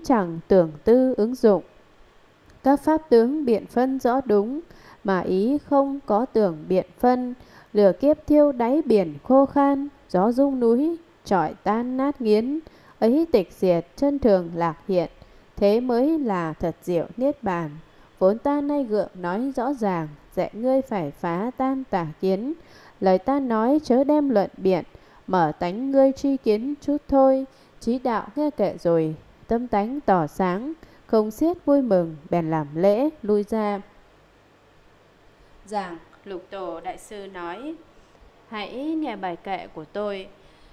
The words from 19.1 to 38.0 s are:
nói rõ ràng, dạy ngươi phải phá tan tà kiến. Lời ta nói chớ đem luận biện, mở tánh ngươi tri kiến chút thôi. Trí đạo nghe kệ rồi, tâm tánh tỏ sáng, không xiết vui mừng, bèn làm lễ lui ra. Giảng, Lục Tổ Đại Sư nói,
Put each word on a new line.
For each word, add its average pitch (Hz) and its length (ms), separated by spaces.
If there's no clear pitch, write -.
nói 190 420
rõ 254 180
ràng, 190 340
dạy - 180
ngươi 262 280
phải 180 300
phá 185 460
tan 262 320
tà 170 180
kiến. 196 320
Lời 190 200
ta 269 200
nói 247 440
chớ 254 200
đem 294 260
luận 202 280
biện, 185 260
mở 170 320
tánh 214 320
ngươi 269 200
tri 269 260
kiến 233 440
chút 294 160
thôi. 269 380
Trí 247 200
đạo 240 360
nghe 302 140
kệ 190 300
rồi, 160 360
tâm 233 200
tánh 220 340
tỏ 175 260
sáng, 202 460
không 214 260
xiết 349 340
vui 285 160
mừng, 180 340
bèn 170 200
làm 156 260
lễ 202 340
lui 208 280
ra. 208 320
Giảng, 196 320
Lục 185 260
Tổ 175 300
Đại 180 180
Sư 202 360
nói, 190 420